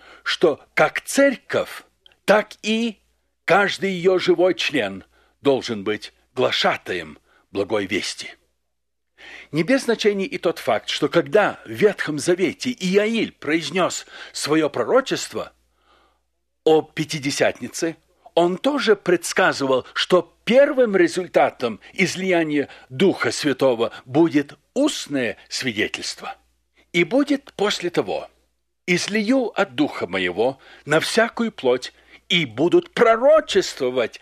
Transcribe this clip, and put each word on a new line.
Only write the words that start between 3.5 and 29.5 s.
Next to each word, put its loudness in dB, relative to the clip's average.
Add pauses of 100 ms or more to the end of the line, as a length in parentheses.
ее 2
живой 2
член -4 (360)
должен 0
быть -6 (240)
глашатаем -2 (320)
благой -2
вести. -6 (1160)
Не 0
без 2
значения 0
и -8
тот -2
факт, -2
что -2
когда 2
в -14
Ветхом 0
Завете -2
Иаиль -2
произнес -4 (260)
свое 0
пророчество -2 (1080)
о 6
Пятидесятнице, -4 (380)
он 2
тоже 2
предсказывал, 0 (100)
что 0
первым 4
результатом 0 (120)
излияния -2 (200)
Духа 0
Святого 0 (140)
будет 2 (180)
устное -2 (100)
свидетельство. -6 (560)
«И 0
будет -2
после -4
того: -4 (560)
излию 0 (140)